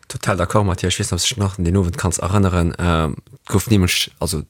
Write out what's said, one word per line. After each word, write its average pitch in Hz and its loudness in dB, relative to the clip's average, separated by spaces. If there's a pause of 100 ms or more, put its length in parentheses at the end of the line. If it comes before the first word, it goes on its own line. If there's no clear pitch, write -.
Total 98 -2
d'accord, 101 2
Matthias. 90 0
Ich - -4
weiß 104 -4
nicht, 90 -2
ob - -2
du - -4
dich - -8
noch 98 -2
an 90 -2
den 85 2
Abend 87 0
kannst 87 -2
erinnern. 87 2
Ähm, 82 0 (280)
gouf - -2
nämlich, 98 2
also 82 -4